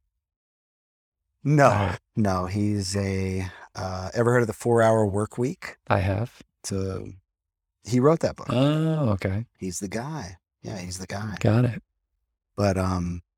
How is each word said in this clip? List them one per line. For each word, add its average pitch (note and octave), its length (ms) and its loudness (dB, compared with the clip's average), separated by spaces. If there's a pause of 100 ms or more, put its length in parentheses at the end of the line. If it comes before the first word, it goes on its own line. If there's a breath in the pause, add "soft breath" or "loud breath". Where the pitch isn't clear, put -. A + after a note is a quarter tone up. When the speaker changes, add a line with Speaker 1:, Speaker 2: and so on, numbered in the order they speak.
(1400)
Speaker 1:
No, C#3+ 220 6
Speaker 2:
All A2+ 60 8
right. G2+ 280 0 (160)
Speaker 1:
no, F#2+ 320 2
he's G2+ 480 -2
a, F#2+ 520 -2 (280 loud breath)
uh, F#2 380 -8
ever A#2+ 200 2
heard B2 80 4
of A2+ 60 2
the G#2 60 -4
four-hour A2+ 540 4
work G2+ 300 -4
week? B2+ 400 -6 (100)
Speaker 2:
I G#2 120 2
have. G2 420 -2 (220)
Speaker 1:
So F#2+ 460 -6 (760)
he B2 160 2
wrote D#3 200 4
that - 160 -2
book. - 140 -14
Speaker 2:
Oh, D3+ 600 2
okay. G2+ 340 -2 (120)
Speaker 1:
He's F#2 220 -8
the G2+ 80 -8
guy. A2+ 500 -8 (240)
Yeah, - 160 -10
he's F2+ 220 -10
the F#2 80 -12
guy. G#2 320 -8
Speaker 2:
Got A#2 260 4
it. A#2 160 -4 (760)
Speaker 1:
But, G2 220 2
um, F2 460 -4 (140)